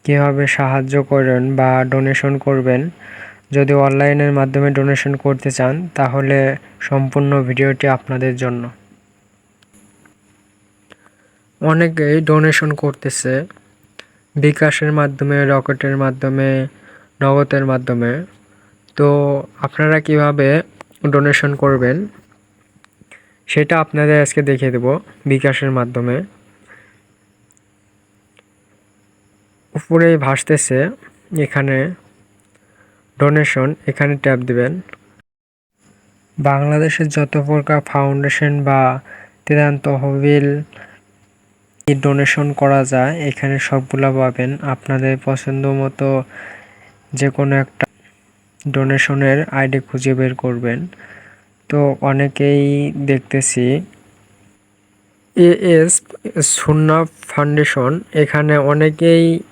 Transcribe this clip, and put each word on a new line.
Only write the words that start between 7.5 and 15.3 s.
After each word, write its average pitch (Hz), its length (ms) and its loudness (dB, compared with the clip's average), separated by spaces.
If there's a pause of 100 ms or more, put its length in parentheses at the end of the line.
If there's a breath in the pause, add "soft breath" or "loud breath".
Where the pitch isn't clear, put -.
আপনাদের 131 500 -2
জন্য। 123 260 -4 (3000 soft breath)
অনেকেই 160 600 2
ডোনেশন 151 540 2
করতেছে 135 580 -4 (1040 loud breath)
বিকাশের 151 580 2
মাধ্যমে, 143 520 0